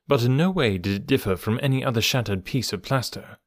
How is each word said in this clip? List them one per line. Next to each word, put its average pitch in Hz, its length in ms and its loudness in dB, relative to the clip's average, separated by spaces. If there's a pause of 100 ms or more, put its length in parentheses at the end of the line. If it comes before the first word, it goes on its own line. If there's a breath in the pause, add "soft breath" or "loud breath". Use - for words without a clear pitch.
but 135 140 4
in 123 140 4
no 170 140 4
way 135 260 2
did 92 160 0
it 101 140 -4
differ 113 300 2
from 110 260 -2
any 135 220 2
other 117 180 0
shattered 107 420 -2
piece - 280 -4
of 95 100 -6
plaster. - 640 -6